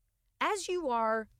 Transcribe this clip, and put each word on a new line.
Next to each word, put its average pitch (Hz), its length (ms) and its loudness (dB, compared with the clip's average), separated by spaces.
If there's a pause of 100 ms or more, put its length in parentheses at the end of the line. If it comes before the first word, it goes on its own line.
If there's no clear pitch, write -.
(400)
As 359 280 0
you 359 200 -2
are 226 400 0 (120)